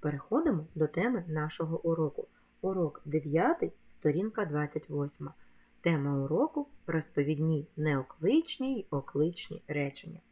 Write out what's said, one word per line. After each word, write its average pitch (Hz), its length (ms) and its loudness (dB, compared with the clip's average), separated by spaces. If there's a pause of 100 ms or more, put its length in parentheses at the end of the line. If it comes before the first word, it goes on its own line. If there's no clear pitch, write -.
Переходимо 165 720 0
до 156 120 2
теми 196 420 0
нашого 160 580 -2
уроку. 160 420 0 (320)
Урок 185 440 -2
дев'ятий, 156 680 2 (180)
сторінка 196 540 0
двадцять 147 440 -2
восьма. 143 460 -6 (460)
Тема 143 440 2
уроку — 226 440 0 (180)
розповідні 156 800 0 (100)
неокличні 196 1000 0
й - 120 -8
окличні 156 760 -2
речення. 147 520 -6 (120)